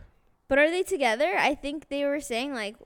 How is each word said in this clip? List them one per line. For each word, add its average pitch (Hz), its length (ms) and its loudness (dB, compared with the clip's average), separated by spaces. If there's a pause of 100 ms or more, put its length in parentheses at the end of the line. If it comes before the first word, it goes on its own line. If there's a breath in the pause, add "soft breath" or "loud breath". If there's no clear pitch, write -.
(480)
But 269 100 4
are 302 120 6
they 359 120 0
together? 277 560 0
I 226 160 2
think 285 340 -8
they 285 160 -2
were 285 160 0
saying, 269 320 -4
like, 220 340 -6